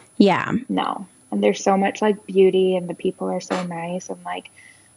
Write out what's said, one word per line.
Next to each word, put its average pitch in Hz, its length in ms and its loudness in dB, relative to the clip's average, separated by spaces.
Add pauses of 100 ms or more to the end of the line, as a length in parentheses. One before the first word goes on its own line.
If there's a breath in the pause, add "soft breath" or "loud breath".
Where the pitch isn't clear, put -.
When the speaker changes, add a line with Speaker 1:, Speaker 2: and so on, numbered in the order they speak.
(180 loud breath)
Speaker 1:
Yeah. 190 340 4 (160)
Speaker 2:
No. 190 380 -4 (240)
And 202 120 -2
there's 208 200 2
so 196 140 2
much, 196 260 -2
like, 208 240 0
beauty, 190 500 4
and 175 120 -4
the 165 60 -6
people 185 360 -4
are 185 100 -4
so 185 240 -6
nice. 175 460 -8
And, 180 140 -12
like, 180 260 -12 (460 soft breath)